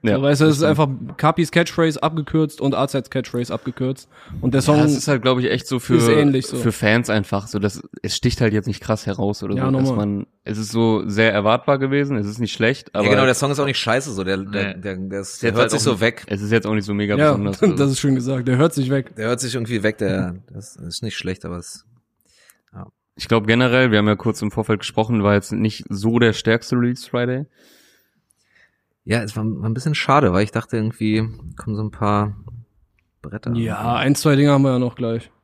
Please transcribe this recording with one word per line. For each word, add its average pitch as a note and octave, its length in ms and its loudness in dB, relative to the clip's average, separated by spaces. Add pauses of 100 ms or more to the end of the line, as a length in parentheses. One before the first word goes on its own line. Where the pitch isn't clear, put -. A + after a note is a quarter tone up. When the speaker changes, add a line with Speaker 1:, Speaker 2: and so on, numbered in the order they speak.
Speaker 1:
Ja, G#2 140 2
Speaker 2:
So, C3+ 60 0
weißt C#3+ 200 2
du, D#3 40 6
es D#3 100 6
ist C#3 60 -2
Speaker 1:
das D#3 160 2
stimmt. D3+ 120 2 (120)
Speaker 2:
einfach A#2+ 160 -12
Capis D#3+ 340 0
Catchphrase E3 500 0
abgekürzt D#3 600 -2
und C3+ 120 0
A C#3 140 0
Zs C3 220 -4
Catchphrase B2 440 -6
abgekürzt. C3 540 -6 (320)
Und B2+ 140 0
der C3+ 60 4
Speaker 1:
Ja, B2 60 2
Speaker 2:
Song D3 140 6
Speaker 1:
es D3+ 160 4
ist B2 140 -4
halt, C3+ 120 2
glaub B2+ 180 2
ich, B2 120 0
echt B2+ 160 -2
so B2+ 120 -2
für, B2 180 0
Speaker 2:
ist A2+ 100 6
ähnlich C3 400 4
so. - 80 -10
Speaker 1:
für A#2 160 0
Fans A2+ 380 2
einfach G2+ 380 -2
so, G#2 120 -6
dass G2+ 240 -4 (180)
es - 140 -6
sticht - 240 -2
halt A2 140 2
jetzt G#2 140 0
nicht G2+ 140 -6
krass - 260 -4
heraus G2+ 360 -4
oder G2+ 120 -4
Speaker 2:
Ja, C3 100 0
Speaker 1:
so, C3+ 60 0
dass C3+ 180 2
Speaker 2:
normal. G#2+ 160 0
Speaker 1:
man, G2+ 220 -4 (180)
es G#2+ 120 -6
ist G#2+ 140 -6
so A2+ 340 2
sehr G#2 280 2
erwartbar A#2 460 2
gewesen, C#3 360 0
es G#2 120 -2
ist G#2+ 120 -10
nicht A#2 140 -2
schlecht, A#2 420 -2
aber G#2+ 100 0
Speaker 3:
Ja, G#2 60 4
genau, G#2 140 4
der C3 80 4
Song C#3+ 180 -2
ist C#3+ 80 -4
auch C#3+ 60 0
nicht C#3 120 -2
scheiße, C3 360 -2
so, F#2+ 100 -4
der, F#2+ 140 -2
der, G2 400 -6
Speaker 1:
Nee. F2+ 40 -14
Speaker 3:
der, G2 140 -6
der F#2+ 240 -8
ist, G2 140 -10
Speaker 1:
Ist - 100 -12
Speaker 3:
der A#2 60 2
Speaker 1:
jetzt G#2 60 -2
Speaker 3:
hört A#2+ 80 4
Speaker 1:
halt G#2+ 80 0
Speaker 3:
sich C#3+ 80 0
Speaker 1:
auch A2+ 40 -2
Speaker 3:
so C#3 80 2
Speaker 1:
nicht, G2 100 -2
Speaker 3:
weg. A2+ 260 0
Speaker 1:
es G2+ 140 -6
ist G#2 100 -2
jetzt A2 140 2
auch G#2+ 100 -2
nicht G#2 100 -2
so G#2 80 -4
mega G#2 240 0
Speaker 2:
Ja, D3+ 140 4
Speaker 1:
besonders G2+ 280 -2
Speaker 2:
<laughs> - 0 -
das G#3 100 6
Speaker 1:
oder C#3+ 180 2
so. C3+ 40 2
Speaker 2:
ist C3 80 -2
schön C#3 160 2
gesagt, B2+ 320 -4
der B2+ 100 2
hört D#3+ 160 4
sich C3 160 -2
weg. C3+ 280 -4
Speaker 3:
Der A2 100 -4
hört A#2+ 140 -2
sich A#2+ 140 -6
irgendwie A#2 280 -4
weg, A2 140 0
der, F#2 380 -2 (140)
das - 280 -16
ist - 260 -12
nicht A2 140 -8
schlecht, F#2 260 -8
aber F2 140 -8
es, - 280 -16 (880)
ja. - 140 -16 (280)
Speaker 1:
Ich - 120 -14
glaub A2 200 2
generell, B2 440 4
wir G#2+ 60 6
haben G#2 100 4
ja G#2 80 4
kurz G#2+ 260 -4
im G#2+ 80 -2
Vorfeld G#2+ 300 -2
gesprochen, A2 440 0
war G#2 100 4
jetzt G2+ 180 2
nicht G#2+ 380 -2
so A2+ 300 0
der A#2 120 6
stärkste A2+ 460 0
Release B2 320 -2
Friday. B2+ 380 -4 (1600)
Speaker 3:
Ja, A2+ 180 0
es G#2 120 -8
war, A2 80 -4
war G#2+ 260 -4
ein A2+ 40 -2
bisschen C3+ 220 -2
schade, C3+ 380 4
weil F#2+ 100 4
ich A2 80 -4
dachte - 260 -4
irgendwie, A2 500 0 (300)
kommen G#2+ 180 -6
so G#2 60 -4
ein G#2+ 100 -6
paar G#2 440 0 (840)
Bretter. A2+ 340 -8
Speaker 2:
Ja, A#2 400 -2
ein, C3+ 200 2
zwei D3 200 2
Dinge C#3+ 160 4
haben C#3 120 6
wir C3+ 100 4
ja B2 60 0
noch B2 160 -2
gleich. A2+ 360 -4 (120)